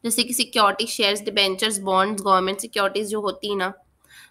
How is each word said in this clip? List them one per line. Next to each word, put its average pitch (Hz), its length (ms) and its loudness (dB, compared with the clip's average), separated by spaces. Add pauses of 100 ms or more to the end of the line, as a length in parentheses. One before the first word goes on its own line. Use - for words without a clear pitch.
जैसे 233 200 0
कि 247 100 -4
सिक्योरिटी, 220 540 2
शेयर्स, 202 340 0
डिबेंचर्स, 202 560 0
बॉन्ड्स, 196 440 2
गवर्नमेंट 190 380 2
सिक्योरिटीज 202 480 -2
जो 214 140 -4
होती 202 280 -4
है 202 60 -2
ना, 196 180 -2 (580)